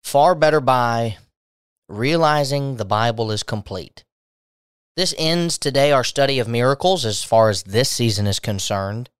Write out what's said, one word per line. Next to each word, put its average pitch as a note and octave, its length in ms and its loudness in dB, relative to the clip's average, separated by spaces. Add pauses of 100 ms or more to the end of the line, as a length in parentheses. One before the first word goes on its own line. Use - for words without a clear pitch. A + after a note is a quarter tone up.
Far D#3 320 4
Better D#3 240 4
by A#2+ 560 0 (720)
realizing C#3+ 880 0
the A2 80 -6
Bible A2 480 -2
is G#2+ 120 -4
complete. - 600 -10 (920)
This F3 200 -2
ends E3 400 -2
today C#3 360 2
our C3 100 4
study C#3 360 0
of A2+ 100 -2
miracles C#3 560 0
as G#2+ 180 -4
far A2+ 240 4
as G2+ 160 0
this A2 260 0
season G#2 380 0
is G2 140 -2
concerned. G2+ 680 -4 (100)